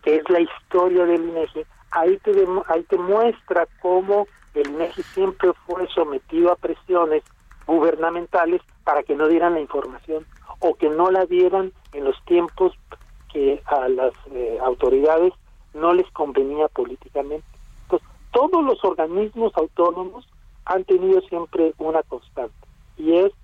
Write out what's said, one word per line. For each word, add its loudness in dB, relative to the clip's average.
que 2
es -2
la 4
historia 0
del 0
inegi, -6
ahí 2
te 0
dem-, 2
ahí 0
te -2
muestra 0
cómo 0
el -2
inegi -6
siempre 0
fue -6
sometido 0
a 2
presiones -2
gubernamentales 0
para -2
que -4
no 0
dieran 2
la -2
información -8
o 0
que -2
no 2
la 2
dieran 2
en -10
los 0
tiempos 0
que 0
a 0
las, 0
eh, -6
autoridades 2
no 0
les 0
convenía -2
políticamente. -8
Entonces, -4
todos 2
los -2
organismos -2
autónomos -2
han -2
tenido 2
siempre -2
una -2
constante, -12
y 2
es 2